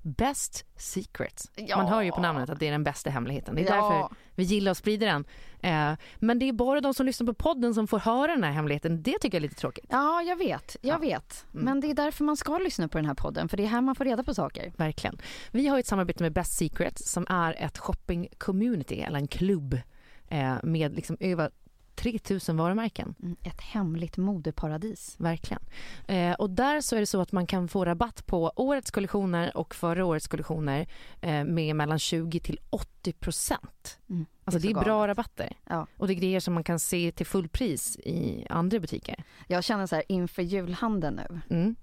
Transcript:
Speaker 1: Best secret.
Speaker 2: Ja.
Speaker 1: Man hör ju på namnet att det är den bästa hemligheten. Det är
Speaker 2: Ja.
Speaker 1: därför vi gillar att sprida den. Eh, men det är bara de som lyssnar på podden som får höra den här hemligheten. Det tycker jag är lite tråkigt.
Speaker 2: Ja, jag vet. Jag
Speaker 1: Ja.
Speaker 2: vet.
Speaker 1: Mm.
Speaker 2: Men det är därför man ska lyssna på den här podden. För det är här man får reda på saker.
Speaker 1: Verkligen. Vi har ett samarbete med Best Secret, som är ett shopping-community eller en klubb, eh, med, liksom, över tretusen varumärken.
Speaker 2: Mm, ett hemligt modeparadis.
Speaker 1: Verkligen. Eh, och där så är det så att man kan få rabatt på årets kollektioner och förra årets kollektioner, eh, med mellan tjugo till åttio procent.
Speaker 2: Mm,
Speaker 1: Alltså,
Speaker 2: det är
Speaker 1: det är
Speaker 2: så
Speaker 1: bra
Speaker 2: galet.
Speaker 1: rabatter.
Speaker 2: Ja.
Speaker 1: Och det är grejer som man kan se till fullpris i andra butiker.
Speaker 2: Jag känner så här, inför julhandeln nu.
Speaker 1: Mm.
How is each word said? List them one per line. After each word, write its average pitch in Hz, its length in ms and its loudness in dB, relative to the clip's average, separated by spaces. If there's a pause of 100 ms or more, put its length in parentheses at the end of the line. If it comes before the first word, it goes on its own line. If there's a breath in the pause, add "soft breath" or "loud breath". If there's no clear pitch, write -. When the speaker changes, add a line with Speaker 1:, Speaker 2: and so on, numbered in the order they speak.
Speaker 1:
Best - 600 0 (120)
secret. - 800 -8
Speaker 2:
Ja. 202 200 -2
Speaker 1:
Man 190 100 4
hör 214 160 4
ju 180 100 2
på - 80 -2
namnet 156 300 0
att 147 100 -4
det 156 80 2
är 147 40 2
den 147 120 2
bästa 147 260 -2
hemligheten. 135 440 -2
Det 156 80 2
är - 40 4
Speaker 2:
Ja. 202 80 6
Speaker 1:
därför 196 420 4 (180 loud breath)
vi 185 100 0
gillar 196 280 4
att 175 60 0
sprida 214 280 2
den. 147 180 2 (360 loud breath)
Eh, 156 380 2 (200 loud breath)
men 233 200 4
det 262 100 2
är 262 40 0
bara 247 280 4
de 269 140 2
som 262 120 2
lyssnar 254 200 0
på 233 80 0
podden 247 400 2
som 214 120 4
får 214 120 2
höra 254 340 4
den 254 120 2
här 147 80 2
hemligheten. 156 500 0
Det 302 160 0
tycker 269 100 2 (100)
jag 151 60 0
är 143 40 -2
lite - 120 -8
tråkigt. - 300 -4
Speaker 2:
Ja, 302 320 2
jag 349 140 0
vet. 277 460 -2
Jag 277 120 2
Speaker 1:
Ja. 330 40 0
Speaker 2:
vet. - 540 -4
Speaker 1:
Mm. 156 120 -4
Speaker 2:
Men 269 160 2
det 302 100 0
är 285 40 0
därför 294 300 0
man 302 120 2
ska 302 220 -2
lyssna 285 300 0
på - 100 -2
den 156 80 0
här 139 80 -2
podden. 156 340 -2
För - 80 -2
det 196 60 0
är 214 60 2
här 240 120 2
man 262 140 2
får 269 100 -2
reda 247 200 2
på - 100 -2
saker. - 420 -4
Speaker 1:
Verkligen. 156 420 -2 (320 loud breath)
Vi 269 160 2
har 277 120 4
ett 247 80 2
samarbete 175 360 2
med 160 100 2
Best 175 240 0
Secret, - 420 0
som - 300 -2
är 170 300 2
ett - 200 -4
shopping-community 185 1300 -2
eller 147 120 -2
en 143 100 -2
klubb, 151 500 2 (500 soft breath)
eh, 131 340 0
med, 156 320 2
liksom, - 260 -4
över 170 300 0 (440)
tretusen 196 640 -2
varumärken. 190 680 0
Speaker 2:
Mm, 175 200 -6
ett - 180 -8
hemligt 170 560 -2
modeparadis. 165 1000 -4
Speaker 1:
Verkligen. - 440 -2 (440 loud breath)
Eh, 175 280 2
och 208 160 0
där 269 300 4
så 247 160 0
är 214 40 4
det 208 60 2
så 196 140 2
att 175 120 0
man 180 140 2
kan 180 220 0
få 185 160 2
rabatt 175 420 0
på 165 300 2
årets 269 340 2
kollektioner 185 680 0
och - 180 -4
förra 175 300 0
årets 160 240 0
kollektioner, 156 580 -2 (340 loud breath)
eh, 151 240 0
med 156 320 0
mellan 151 220 2
tjugo 165 420 0
till - 180 -4 (120)
åttio - 420 -6
procent. - 840 -4 (120)
Speaker 2:
Mm, 170 160 -2 (180)
Speaker 1:
Alltså, 175 140 0
Speaker 2:
det 170 100 2
är 220 60 2
Speaker 1:
det - 60 0
är - 0 -
Speaker 2:
så 196 40 4
Speaker 1:
bra 214 140 4
Speaker 2:
galet. 208 100 4 (100)
Speaker 1:
rabatter. - 380 -6 (120)
Speaker 2:
Ja. 165 180 -2 (100)
Speaker 1:
Och 202 100 0
det 190 60 2
är - 20 4
grejer 185 260 2
som 175 140 0
man 165 100 0
kan 170 140 0
se 170 340 0
till - 140 -4
fullpris 180 720 0
i - 540 -4
andra 185 300 2
butiker. - 440 -6 (220 loud breath)
Speaker 2:
Jag 180 180 0
känner 202 220 0
så 165 80 0
här, 156 140 2
inför 180 340 0
julhandeln 180 840 -2
nu. 170 120 -8 (160)
Speaker 1:
Mm. 208 260 2